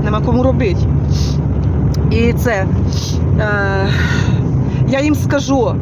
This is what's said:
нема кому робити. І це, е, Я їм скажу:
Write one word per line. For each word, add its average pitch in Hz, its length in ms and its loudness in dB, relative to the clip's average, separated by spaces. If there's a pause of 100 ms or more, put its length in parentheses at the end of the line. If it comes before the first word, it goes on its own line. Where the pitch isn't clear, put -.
нема 214 180 0
кому 247 220 0
робити. 247 340 2 (1300)
І 233 220 2
це, 202 320 0 (760)
е, 196 480 0 (1040)
Я 269 120 0
їм 302 140 2
скажу: 277 680 0